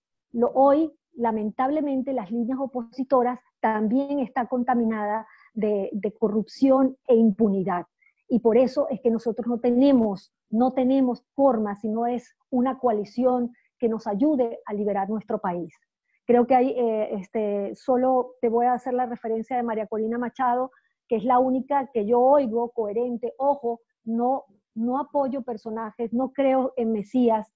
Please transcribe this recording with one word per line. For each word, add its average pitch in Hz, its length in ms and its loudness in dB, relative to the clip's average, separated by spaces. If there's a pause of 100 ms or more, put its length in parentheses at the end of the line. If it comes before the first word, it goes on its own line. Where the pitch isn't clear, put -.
(320)
Lo, 240 220 0
hoy, 285 360 4 (220)
lamentablemente, 262 1040 -2
las 202 160 -6
líneas 233 280 -4
opositoras 247 800 -2 (220)
también 240 580 0
está 262 280 -4
contaminada 226 800 -2 (260)
de, 208 400 -2
de 208 220 -6
corrupción 262 840 0 (100)
e 254 80 4
impunidad. 202 680 2 (440)
Y 233 120 2
por 226 160 4
eso 262 320 2
es 233 140 -6
que 233 80 2
nosotros 226 360 -2
no 233 140 -2
tenemos, 240 720 2 (160)
no 247 240 2
tenemos 262 520 0 (100)
forma, 220 420 2
si 220 120 -6
no 226 180 -2
es 240 280 -6 (160)
una 262 280 0
coalición 240 720 0 (260)
que 226 120 0
nos 226 160 -6
ayude 233 580 0
a 220 80 -12
liberar 202 380 -2
nuestro 214 280 -4
país. 175 380 -6 (480)
Creo 240 220 4
que 262 80 4
hay, 254 160 4
eh, 220 500 -2
este, 202 540 -4
solo 254 640 0
te 240 80 0
voy 233 180 2
a 247 60 2
hacer 247 220 -4
la 247 120 -2
referencia 226 500 -6
de 240 60 -2
María 220 240 -4
Corina 220 320 -4
Machado, 247 520 -2 (380)
que 233 80 0
es 208 80 -2
la 247 160 4
única 262 520 -2
que 208 140 -2
yo 240 140 2
oigo 247 500 2
coherente. 233 640 -6
Ojo, 269 440 -2 (240)
no, 240 400 -2 (300)
no 240 240 -2
apoyo 277 440 -4
personajes, 226 680 -8
no 262 200 -2
creo 262 440 0
en 226 160 -2
mesías, 220 640 0